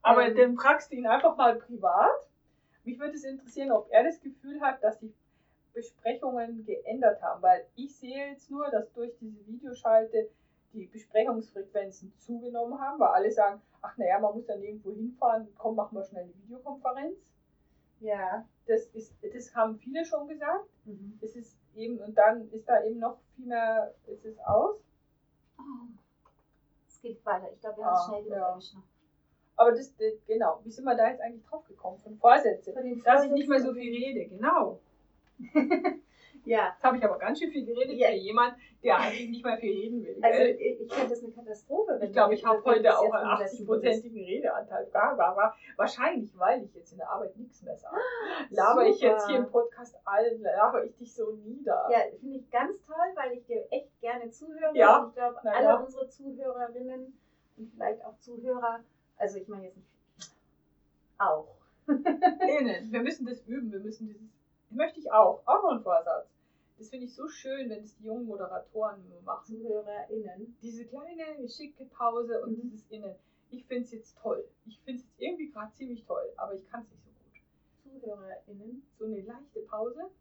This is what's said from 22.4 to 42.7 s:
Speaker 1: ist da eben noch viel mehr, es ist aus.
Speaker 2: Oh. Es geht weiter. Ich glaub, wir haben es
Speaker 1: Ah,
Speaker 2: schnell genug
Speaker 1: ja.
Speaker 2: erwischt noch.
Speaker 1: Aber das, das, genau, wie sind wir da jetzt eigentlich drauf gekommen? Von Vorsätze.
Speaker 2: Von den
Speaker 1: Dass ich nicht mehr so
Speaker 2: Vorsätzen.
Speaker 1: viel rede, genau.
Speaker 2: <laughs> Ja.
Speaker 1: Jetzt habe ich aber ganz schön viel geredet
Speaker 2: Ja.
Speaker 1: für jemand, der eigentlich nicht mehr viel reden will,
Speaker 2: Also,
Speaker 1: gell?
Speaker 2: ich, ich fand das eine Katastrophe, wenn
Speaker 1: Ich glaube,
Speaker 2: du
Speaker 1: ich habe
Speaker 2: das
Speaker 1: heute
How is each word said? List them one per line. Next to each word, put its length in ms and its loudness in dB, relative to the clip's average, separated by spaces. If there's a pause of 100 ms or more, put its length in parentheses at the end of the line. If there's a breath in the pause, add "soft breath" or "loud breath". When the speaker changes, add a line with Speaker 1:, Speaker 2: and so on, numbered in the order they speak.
Speaker 1:
ist 160 -12
da 160 4
eben 140 -4
noch 180 -4 (200)
viel 100 -16
mehr, 460 -2 (140)
es 180 -16
ist 220 -16
aus. 300 4 (840)
Speaker 2:
Oh. 40 -20 (1300)
Es 120 -20
geht 260 -12
weiter. 260 -2
Ich 80 -20
glaub, 160 -10
wir 80 -10
haben 100 2
es 60 4
Speaker 1:
Ah, 60 -2
Speaker 2:
schnell 160 -6
genug 160 -6
Speaker 1:
ja. 100 0
Speaker 2:
erwischt 260 -8
noch. 80 -20 (720)
Speaker 1:
Aber 160 10
das, 240 -4
das, 180 -2 (120)
genau, 380 0
wie 60 -16
sind 140 -16
wir 100 2
da 140 4
jetzt 120 -4
eigentlich 240 -10
drauf 220 -12
gekommen? 360 -14
Von 140 -18
Vorsätze. 560 8
Speaker 2:
Von 120 -8
den 180 -6
Speaker 1:
Dass 220 8
ich 60 0
nicht 180 2
mehr 100 6
so 140 2
Speaker 2:
Vorsätzen. 100 -8
Speaker 1:
viel 100 -6
rede, 360 -4
genau. 520 0 (580)
Speaker 2:
<laughs> 600 0 (440 loud breath)
Ja. 280 2
Speaker 1:
Jetzt 120 -14
habe 120 6
ich 80 -2
aber 140 2
ganz 200 -2
schön 120 -4
viel 160 -6
geredet 320 -2
Speaker 2:
Ja. 100 6
Speaker 1:
für 60 4
jemand, 400 0 (280 loud breath)
der 160 4
eigentlich 300 -2
nicht 160 -10
mehr 140 0
viel 140 -2
reden 320 -4
will, 180 -10
Speaker 2:
Also, 200 6
Speaker 1:
gell? 160 4
Speaker 2:
ich, 220 -2
ich 120 -10
fand 180 0
das 120 -6
eine 100 -12
Katastrophe, 640 -4
wenn 100 -2
Speaker 1:
Ich 60 -8
glaube, 180 6
Speaker 2:
du 60 0
Speaker 1:
ich 80 -10
habe 120 6
Speaker 2:
das 60 -6
Speaker 1:
heute 200 6